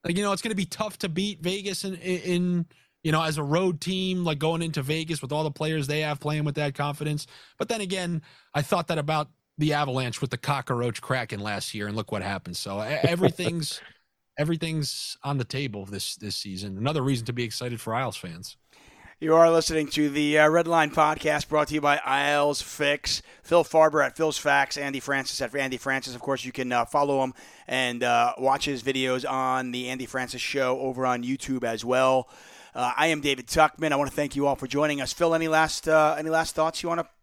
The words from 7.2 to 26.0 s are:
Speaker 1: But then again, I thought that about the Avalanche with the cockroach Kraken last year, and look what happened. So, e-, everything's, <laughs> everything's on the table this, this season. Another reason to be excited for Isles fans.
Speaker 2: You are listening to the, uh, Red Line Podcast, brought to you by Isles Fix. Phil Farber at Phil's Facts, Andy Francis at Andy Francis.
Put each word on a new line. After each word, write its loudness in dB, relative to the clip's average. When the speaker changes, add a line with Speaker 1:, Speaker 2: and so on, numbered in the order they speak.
Speaker 1:
But -4
then -2
again, -2
I 0
thought 0
that 0
about 0
the 2
Avalanche 0
with -2
the -4
cockroach -2
Kraken -4
last -4
year, -6
and -4
look -4
what -4
happened. -6
So, -6
e-, -4
everything's, 0
<laughs> -20
everything's -4
on -2
the -2
table -6
this, -8
this -8
season. -8
Another 0
reason 0
to -6
be -4
excited -6
for -4
Isles -4
fans. -14
Speaker 2:
You 2
are 10
listening 2
to 2
the, 4
uh, 8
Red 4
Line 4
Podcast, 2
brought 2
to -6
you 0
by 4
Isles 2
Fix. -2
Phil 4
Farber 4
at -2
Phil's 0
Facts, 2
Andy -4
Francis -2
at -4
Andy -2
Francis. -4